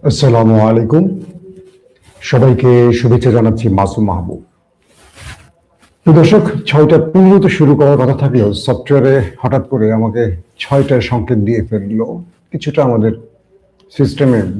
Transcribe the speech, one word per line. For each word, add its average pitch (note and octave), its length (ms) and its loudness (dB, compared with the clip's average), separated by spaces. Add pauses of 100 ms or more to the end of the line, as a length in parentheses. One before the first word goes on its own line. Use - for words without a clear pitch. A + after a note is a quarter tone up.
আসসালামু A2+ 460 2 (140)
আলাইকুম, A2+ 360 0 (1300)
সবাইকে B2 400 2 (280)
শুভেচ্ছা A#2+ 380 2
জানাচ্ছি A2+ 300 0 (120)
মাসুম G2 300 -2
মাহবুব। F2 320 -8 (1600)
তো E3+ 140 2
দর্শক, F#3+ 240 4 (260)
ছয়টা C#3+ 280 2 (140)
পনেরোতে F#3+ 480 4
শুরু D3 200 4
করার C#3+ 240 4
কথা B2+ 200 0
থাকলেও B2 260 0 (160)
সফটওয়্যারে C3+ 500 0 (280)
হঠাৎ B2 300 -2
করে A2 140 -2 (120)
আমাকে A2+ 240 -2 (400)
ছয়টায় C#3 480 -2
সংকেত A#2+ 280 -2 (100)
দিয়ে A2+ 200 -2
ফেললো। G#2+ 380 -6 (460)
কিছুটা - 360 -6
আমাদের A2 240 0 (840)
সিস্টেমে B2+ 440 0 (200)